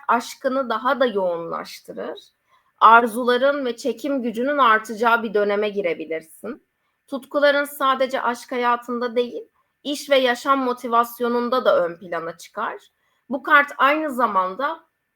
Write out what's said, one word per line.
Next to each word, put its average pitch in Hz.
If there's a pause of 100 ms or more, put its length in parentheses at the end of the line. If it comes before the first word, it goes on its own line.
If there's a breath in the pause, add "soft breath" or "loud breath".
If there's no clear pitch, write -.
aşkını 254
daha 240
da 269
yoğunlaştırır. 175 (600)
Arzuların 240
ve 240
çekim 269
gücünün 247
artacağı 226
bir 220
döneme 208
girebilirsin. 165 (400)
Tutkuların 285
sadece 262
aşk 247
hayatında 240
değil, 247 (400)
iş 285
ve 277
yaşam 262
motivasyonunda 240
da 190
ön 170
plana 170
çıkar. - (520)
Bu 262
kart 285
aynı 302
zamanda 233 (240)